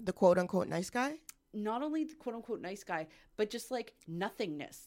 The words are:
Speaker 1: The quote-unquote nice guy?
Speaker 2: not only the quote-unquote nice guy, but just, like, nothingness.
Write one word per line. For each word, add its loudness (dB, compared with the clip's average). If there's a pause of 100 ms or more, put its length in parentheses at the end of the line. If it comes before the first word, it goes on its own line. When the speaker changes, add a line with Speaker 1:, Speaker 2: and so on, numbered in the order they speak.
Speaker 1:
The 0
quote-unquote 6
nice -2
guy? -2 (380)
Speaker 2:
not 0
only 0
the -6
quote-unquote -6
nice -8
guy, -2 (300)
but 2
just, -6
like, -2 (160)
nothingness. -4